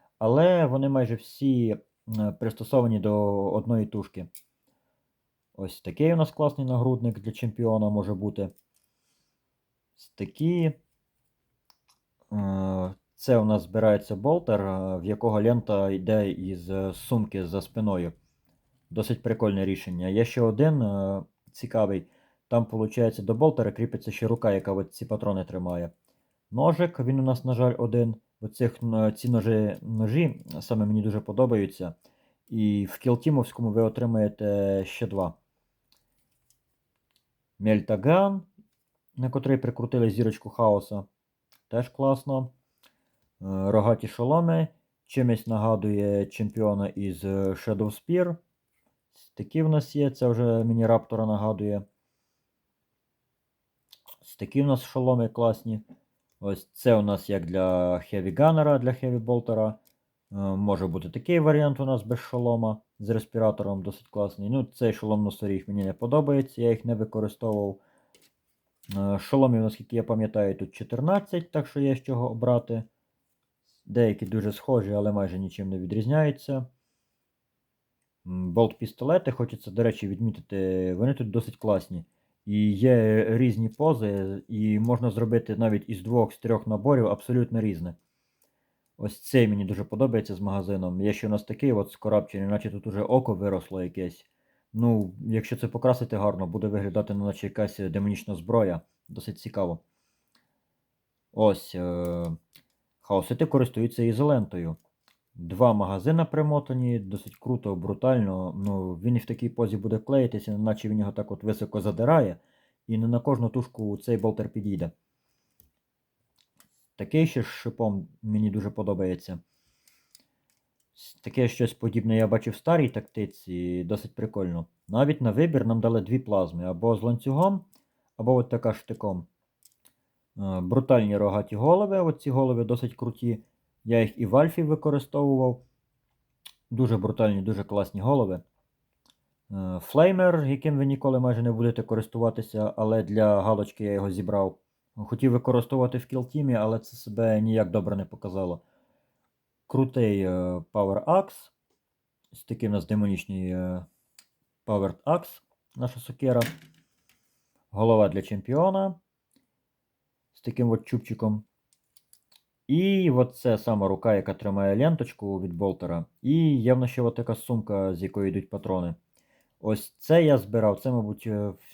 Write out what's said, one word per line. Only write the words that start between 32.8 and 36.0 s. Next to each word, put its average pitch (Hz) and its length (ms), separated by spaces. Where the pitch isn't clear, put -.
в - 60
кілтімовському 120 760
ви 113 100
отримаєте 104 1040
ще - 220
два. 92 260